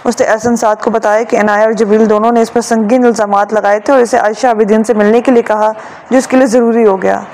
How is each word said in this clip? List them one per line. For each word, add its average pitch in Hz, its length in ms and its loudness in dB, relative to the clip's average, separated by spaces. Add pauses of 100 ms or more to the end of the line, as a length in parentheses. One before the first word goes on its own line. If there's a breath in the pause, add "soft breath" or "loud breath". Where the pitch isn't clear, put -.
اس 240 160 -4
نے 247 60 0
احسن 220 300 -2
ساتھ 214 280 -2
کو 233 80 -2
بتایا 220 320 0
کہ 226 160 -2
عنایہ 208 240 0
اور 220 80 2
جبریل 214 380 2
دونوں 214 220 2
نے 233 100 2
اس 226 120 -4
پر 240 80 0
سنگین 233 440 0
الزامات 208 480 0
لگائے 208 260 0
تھے 277 140 0
اور 262 80 4
اسے 240 160 0
عائشہ 220 300 -2
عابدین 220 360 2
سے 240 100 -2
ملنے 214 280 2
کے 262 100 0
لیے 233 100 4
کہا، 214 300 -2 (380 loud breath)
جو 240 80 2
اس 254 100 0
کے 254 100 0
لیے 262 80 4
ضروری 233 400 2
ہو 190 160 0
گیا۔ 196 180 -2 (140)